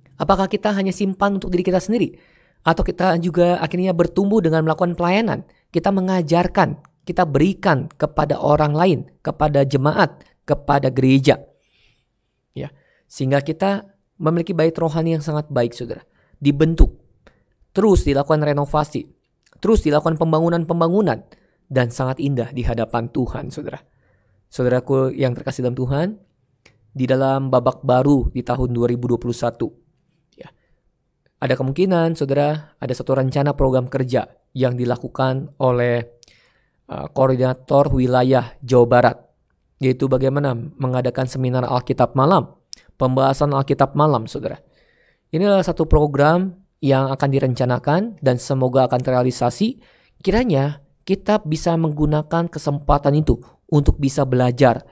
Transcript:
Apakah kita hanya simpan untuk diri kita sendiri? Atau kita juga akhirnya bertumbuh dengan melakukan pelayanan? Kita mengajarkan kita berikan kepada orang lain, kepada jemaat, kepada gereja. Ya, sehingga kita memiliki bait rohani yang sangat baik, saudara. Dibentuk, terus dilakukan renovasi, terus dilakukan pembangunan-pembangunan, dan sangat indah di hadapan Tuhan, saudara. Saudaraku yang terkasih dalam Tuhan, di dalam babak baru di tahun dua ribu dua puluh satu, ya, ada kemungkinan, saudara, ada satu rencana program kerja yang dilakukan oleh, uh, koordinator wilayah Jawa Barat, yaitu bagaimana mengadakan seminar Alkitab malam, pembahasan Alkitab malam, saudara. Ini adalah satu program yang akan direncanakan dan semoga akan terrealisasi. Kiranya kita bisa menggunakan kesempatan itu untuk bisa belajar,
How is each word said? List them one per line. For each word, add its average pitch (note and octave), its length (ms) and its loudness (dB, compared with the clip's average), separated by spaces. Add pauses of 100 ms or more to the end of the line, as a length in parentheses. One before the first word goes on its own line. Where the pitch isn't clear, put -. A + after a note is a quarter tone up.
(180)
Apakah F#3+ 320 0
kita G#3 240 -2
hanya G3 160 -2
simpan G3 480 -2
untuk F3+ 160 -6
diri F3 80 0
kita F#3 160 0
sendiri? G3+ 400 -2 (480)
Atau E3 160 2
kita F3+ 400 0
juga F3 400 2
akhirnya F3 320 -2
bertumbuh G3 480 0
dengan D#3+ 240 2
melakukan E3+ 320 -2
pelayanan? F3+ 480 0 (240)
Kita G3+ 240 0
mengajarkan F3+ 880 0 (260)
kita F3+ 160 0
berikan D3 640 0
kepada D3 480 -2
orang D3 400 2
lain, F3 320 0 (160)
kepada D3 400 0
jemaat, D3 640 0 (160)
kepada C#3 480 -2
gereja. C3 480 4 (1120)
Ya, C3+ 160 -12 (400)
sehingga C#3 320 0
kita F#3+ 480 -4 (320)
memiliki E3+ 320 -2
bait E3 240 0
rohani E3 400 -2
yang D3 80 -6
sangat D3+ 240 -4
baik, A#2+ 240 -2
saudara. - 320 -12 (320)
Dibentuk, D3 640 4 (720)
terus F#3+ 320 4
dilakukan C#3+ 400 0
renovasi, D3 640 -2 (480)
terus A3 240 2
dilakukan D3+ 400 0
pembangunan-pembangunan, E3+ 1040 0 (480)
dan B2+ 160 2
sangat C3 320 -4
indah B2+ 320 -2
di C3+ 80 -6
hadapan A2+ 480 -4
Tuhan, - 400 -6
saudara. - 320 -12 (720)
Saudaraku B2+ 640 0
yang B2+ 160 0
terkasih B2+ 320 -6
dalam B2 120 -2
Tuhan, C#3 320 -2 (840)
di C3 160 -4
dalam C3+ 400 0
babak B2+ 360 0
baru C3 480 2
di B2 120 -6
tahun B2+ 280 -4
dua A#2+ 160 0
ribu A#2+ 240 -2
dua A#2 80 -2
puluh A#2+ 160 -6
satu, A#2 340 -4 (640)
ya, - 120 -20 (920)
ada C3 160 0
kemungkinan, E3 600 0
saudara, C#3+ 580 -2
ada B2+ 200 -6
satu C3 200 -2
rencana C3+ 400 0
program C3 300 0
kerja B2+ 400 -2 (300)
yang B2+ 180 0
dilakukan B2+ 840 -4
oleh, A#2+ 580 -2 (720)
uh, C#3+ 240 -10
koordinator C3 800 2
wilayah B2+ 720 0
Jawa A#2+ 240 6
Barat, B2 300 4 (600)
yaitu C3 300 0
bagaimana C3+ 480 0
mengadakan B2+ 720 -4
seminar B2+ 400 -4
Alkitab B2+ 480 -2
malam, D3 400 2 (400)
pembahasan C3+ 560 2
Alkitab C3+ 420 0
malam, C#3+ 300 2
saudara. - 340 -10 (720)
Ini E3 160 -2
adalah G3+ 180 4
satu E3 220 -2
program D3+ 720 2 (240)
yang C3+ 320 0
akan C#3 160 -2
direncanakan C3+ 960 0
dan B2+ 160 2
semoga C3 480 0
akan B2+ 160 -2
terrealisasi. B2+ 720 -2 (480)
Kiranya F#3 560 0 (240)
kita G#3 400 -2
bisa D#3+ 320 -2
menggunakan D3+ 720 0
kesempatan C#3+ 720 0
itu C#3 160 2 (320)
untuk D3 320 2
bisa C#3 240 0
belajar, B2+ 680 2